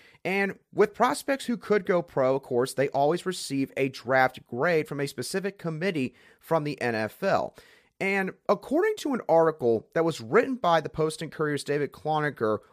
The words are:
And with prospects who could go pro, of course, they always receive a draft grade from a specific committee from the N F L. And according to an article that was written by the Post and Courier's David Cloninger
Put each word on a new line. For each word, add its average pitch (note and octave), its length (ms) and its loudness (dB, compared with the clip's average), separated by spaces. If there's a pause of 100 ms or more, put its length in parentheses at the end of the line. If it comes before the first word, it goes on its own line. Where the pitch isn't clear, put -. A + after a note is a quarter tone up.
(240)
And G3 340 0 (140)
with G#3+ 220 2
prospects C4+ 520 0
who A#3+ 120 -2
could G3+ 280 0
go F3+ 180 2
pro, C3 320 2
of C3+ 80 -4
course, B2+ 300 0
they C3+ 160 0
always D3 360 0
receive C#3 500 -4
a C3+ 140 0
draft C3 580 0
grade D#3 400 0
from C#3+ 120 -6
a C#3+ 80 -2
specific F#3+ 500 -6
committee D#3+ 560 -4 (260)
from D#3+ 240 -2
the - 180 -6
N A#2 140 0
F A2 260 -4
L. D3+ 340 0 (440)
And F#3+ 320 -2 (180)
according F#4 480 0
to D4 160 -4
an A3+ 160 -2
article D#3 640 4
that E3 120 2
was D#3+ 160 -2
written A#3+ 340 2
by E3+ 260 2
the - 80 -8
Post D#3 320 -4
and E3 100 -10
Courier's D3 320 -2
David C#3+ 280 -2
Cloninger D3 680 -2 (140)